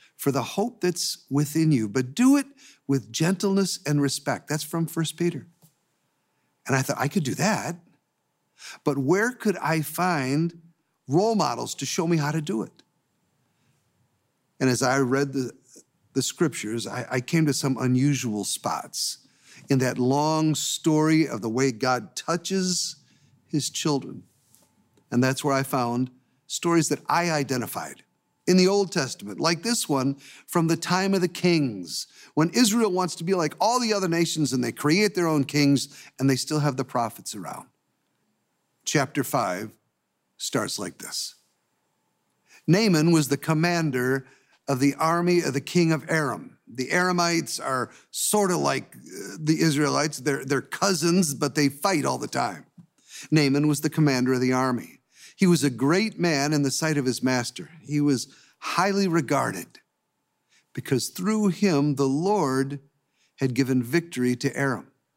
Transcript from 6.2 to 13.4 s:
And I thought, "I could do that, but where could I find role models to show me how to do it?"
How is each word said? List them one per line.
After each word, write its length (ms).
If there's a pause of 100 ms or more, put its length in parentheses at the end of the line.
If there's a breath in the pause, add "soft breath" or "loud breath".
And 80
I 80
thought, 160
"I 120
could 160
do 100
that, 480 (1000 loud breath)
but 120
where 360
could 240
I 240
find 800 (480)
role 260
models 400
to 100
show 220
me 100
how 140
to 80
do 220
it?" 220 (1800)